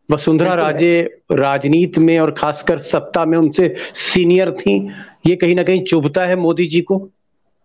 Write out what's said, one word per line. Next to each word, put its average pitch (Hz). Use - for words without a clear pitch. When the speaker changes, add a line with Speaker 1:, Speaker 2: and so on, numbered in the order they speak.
Speaker 1:
वसुंधरा 160
Speaker 2:
बिल्कुल 170
है। 156
Speaker 1:
राजे 170
राजनीति 143
में 165
और 156
खासकर 151
सत्ता 160
में 165
उनसे 160
senior 185
थी, 196
ये 175
कहीं 175
ना 180
कहीं 185
चुभता 165
है 180
मोदी 170
जी 165
को? 190